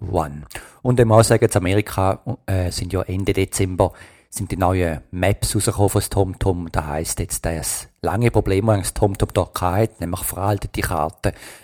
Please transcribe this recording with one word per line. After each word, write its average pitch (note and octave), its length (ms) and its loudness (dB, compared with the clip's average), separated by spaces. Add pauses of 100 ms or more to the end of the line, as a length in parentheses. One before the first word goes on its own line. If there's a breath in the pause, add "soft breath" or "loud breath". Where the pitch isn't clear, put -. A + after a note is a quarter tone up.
(100)
One. D2 360 -4 (340 loud breath)
Und B2+ 180 2
ich A#2+ 80 8
muss A2 200 8
auch - 20 0
sagen, A2+ 160 4
in G#2+ 120 4
Amerika, F#2+ 680 0 (240)
äh, F#2 240 0
sind F#2 240 -6
ja F#2 80 0
Ende F#2+ 320 -2
Dezember F#2+ 580 0 (380 loud breath)
sind G2 200 -8
die F#2 80 -6
neuen F2+ 420 0 (100)
Maps F#2 460 -2
rausgekommen G2+ 320 2
von G2 140 0
TomTom. F#2 680 -2
Da D#2+ 160 -4
heisst D2+ 320 -4
jetzt, - 280 -6
das - 420 -6 (140)
lange G#2+ 280 2
Problem, G2+ 360 0
das G2+ 260 2
TomTom G2+ 400 0
dort - 260 -2
hatte, F#2 420 0
nämlich F2 200 -6
veraltete G2+ 640 -4
Karten, D#2+ 500 -2 (320 loud breath)